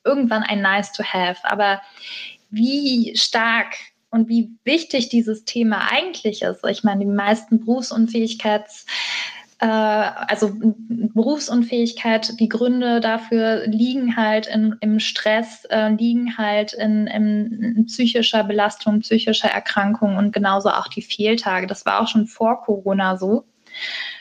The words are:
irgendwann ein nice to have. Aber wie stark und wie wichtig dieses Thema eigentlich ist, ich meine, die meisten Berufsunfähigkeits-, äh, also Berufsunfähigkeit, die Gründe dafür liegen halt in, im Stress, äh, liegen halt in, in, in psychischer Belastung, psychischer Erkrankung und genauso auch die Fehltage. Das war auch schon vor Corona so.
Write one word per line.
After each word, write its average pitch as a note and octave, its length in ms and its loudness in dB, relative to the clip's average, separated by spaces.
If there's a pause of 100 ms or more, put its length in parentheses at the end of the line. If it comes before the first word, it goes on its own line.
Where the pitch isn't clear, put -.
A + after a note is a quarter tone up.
irgendwann A#3 380 2
ein G#3 220 -2
nice G3 280 0
to - 120 -8
have. F3+ 400 -2
Aber G3+ 400 0 (680)
wie B3+ 680 0
stark A3+ 600 0 (340)
und A3+ 180 2
wie A3+ 220 2 (140)
wichtig C#4 460 0
dieses A3 360 0
Thema A3 460 0
eigentlich C#4+ 500 -2
ist, F#3 240 -4
ich - 180 -2
meine, G3+ 180 2
die G3+ 100 0
meisten G#3+ 480 2
Berufsunfähigkeits-, A3+ 1300 -2 (720)
äh, A#3 80 2
also G#3+ 880 0
Berufsunfähigkeit, A#3 1800 0
die A3 100 4
Gründe A#3+ 500 0
dafür A3+ 680 0
liegen A#3+ 500 0
halt A3 300 2
in, A3 320 0
im G#3+ 200 2
Stress, A3 680 -2
äh, G#3+ 240 2
liegen A#3 500 0
halt G#3+ 340 0
in, G#3+ 320 0
in, G#3+ 720 0
in A3+ 100 6
psychischer A#3 600 2
Belastung, G#3 560 0
psychischer A3 480 2
Erkrankung G3+ 680 0
und G#3 160 2
genauso G3+ 360 2
auch - 180 0
die - 160 -10
Fehltage. G#3 640 -2
Das - 180 -8
war G3+ 160 2
auch A3+ 60 0
schon A3 180 2
vor A3+ 380 -2
Corona G3 540 0
so. G3 280 -2 (760)